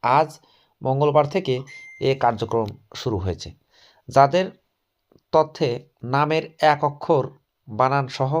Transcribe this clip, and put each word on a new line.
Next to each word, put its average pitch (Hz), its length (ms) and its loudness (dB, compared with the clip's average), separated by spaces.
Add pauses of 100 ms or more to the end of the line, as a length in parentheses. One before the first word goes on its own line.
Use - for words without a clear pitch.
আজ 143 260 2 (520)
মঙ্গলবার 143 540 2
থেকে 180 180 -2 (560)
এ - 20 2 (120)
কার্যক্রম 113 440 -2 (280)
শুরু 110 280 -4
হয়েছে। - 260 -6 (600)
যাদের 139 360 4 (880)
তথ্যে 156 360 2 (460)
নামের 151 280 0 (300)
এক 147 100 -2
অক্ষর 143 400 0 (440)
বানান 127 380 0 (120)
সহ 135 240 -2